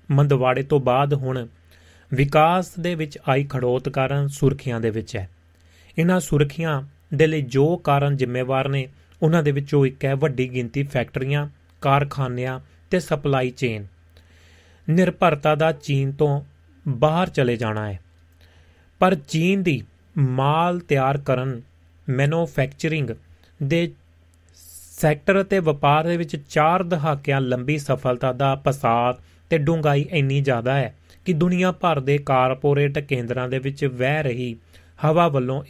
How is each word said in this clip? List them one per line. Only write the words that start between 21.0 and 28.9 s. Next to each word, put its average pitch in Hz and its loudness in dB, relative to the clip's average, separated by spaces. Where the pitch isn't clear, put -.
ਕਰਨ, 131 -4
ਮੈਨੂਫੈਕਚਰਿੰਗ 147 -2
ਦੇ 165 0
ਸੈਕਟਰ 170 2
ਅਤੇ 196 0
ਵਪਾਰ 151 2
ਦੇ 170 0
ਵਿੱਚ 165 -6
ਚਾਰ 156 2
ਦਹਾਕਿਆਂ 147 0
ਲੰਬੀ 127 -2
ਸਫਲਤਾ 131 -2
ਦਾ 135 0
ਪਸਾਰ 123 0